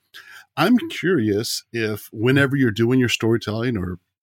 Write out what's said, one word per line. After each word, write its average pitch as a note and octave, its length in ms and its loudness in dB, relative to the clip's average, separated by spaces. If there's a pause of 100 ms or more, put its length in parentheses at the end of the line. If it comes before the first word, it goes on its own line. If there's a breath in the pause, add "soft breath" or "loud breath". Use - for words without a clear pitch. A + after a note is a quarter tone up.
(560 loud breath)
I'm G#3 220 4 (100)
curious A2+ 840 -2
if G#2+ 400 -6
whenever C3 420 2
you're C3 160 2
doing A#2 300 2
your B2 80 2
storytelling A2+ 680 -2
or F2+ 220 -6 (240)